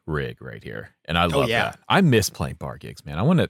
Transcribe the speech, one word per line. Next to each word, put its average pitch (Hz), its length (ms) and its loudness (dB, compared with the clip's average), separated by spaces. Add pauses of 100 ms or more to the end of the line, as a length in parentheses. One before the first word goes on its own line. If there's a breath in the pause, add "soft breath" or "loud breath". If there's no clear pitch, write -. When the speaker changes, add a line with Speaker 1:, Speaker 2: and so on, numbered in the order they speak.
Speaker 1:
rig 71 360 -6
right 58 220 -14
here. 53 260 -14 (140)
And 80 120 -2
I 87 100 4
Speaker 2:
Oh, 80 140 2
Speaker 1:
love 123 80 0
Speaker 2:
yeah. 113 220 0
Speaker 1:
that. - 80 -16 (100)
I 151 120 4
miss 123 280 4
playing 67 280 -8
bar 64 200 -10
gigs, - 300 -16
man. 73 120 -8
I 92 40 -2
wanna, 147 280 2